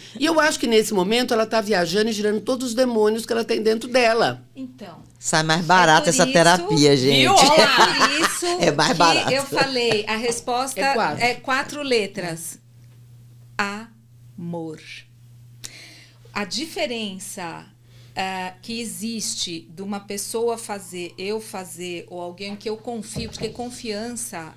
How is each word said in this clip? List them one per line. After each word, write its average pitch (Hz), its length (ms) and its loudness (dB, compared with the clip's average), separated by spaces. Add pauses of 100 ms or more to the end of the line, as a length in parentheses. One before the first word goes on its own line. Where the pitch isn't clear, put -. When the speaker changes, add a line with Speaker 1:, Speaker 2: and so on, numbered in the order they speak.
(160)
Speaker 1:
E 254 80 -4
eu 320 140 2
acho 302 220 2
que 262 80 0
nesse 220 260 4
momento 226 400 2
ela 226 100 2
tá 220 160 -2
viajando 202 480 0
e 233 40 -2
girando 208 280 -2
todos 254 280 -2
os 226 60 -6
demônios 226 520 2
que - 60 -4
ela 233 100 0
tem 226 180 -2
dentro 226 280 0
dela. 226 560 2 (100)
Speaker 2:
Então, 202 480 -16 (160)
Speaker 3:
Sai - 240 0
mais 160 200 2
Speaker 2:
é - 20 -6
Speaker 3:
barato 165 400 8
Speaker 2:
por 170 60 2
Speaker 3:
essa 165 120 4
Speaker 2:
isso 165 100 2
Speaker 3:
terapia, 165 640 6
gente. 135 260 4
Speaker 4:
Viu? 127 120 4
Olha - 140 8
lá. - 480 6
Speaker 2:
É - 20 0
por 285 220 2 (100)
isso - 160 -4
Speaker 3:
É 349 240 2
mais 151 220 2
Speaker 2:
que 175 60 -2
Speaker 3:
barato. 170 340 4
Speaker 2:
eu 269 120 0
falei, 240 640 -2
a 214 100 -4
resposta 240 640 -4
Speaker 1:
É 269 140 0
quatro. 190 300 -2
Speaker 2:
é 240 100 0
quatro 277 480 -6
letras. 196 760 -4 (1000)
Amor. 170 1200 -10 (1500)
A 208 120 -6
diferença, 202 1200 -8 (480)
eh, 190 480 -6
que 226 180 -10
existe 196 920 -8
de 175 80 -12
uma 202 180 -8
pessoa 226 560 -4
fazer, 185 640 -10
eu 208 220 -6
fazer, 180 680 -12
ou 175 120 -12
alguém 185 360 -10
que 214 140 -10
eu 214 60 -6
confio, 226 540 -10
porque - 200 -8
confiança 226 1080 -10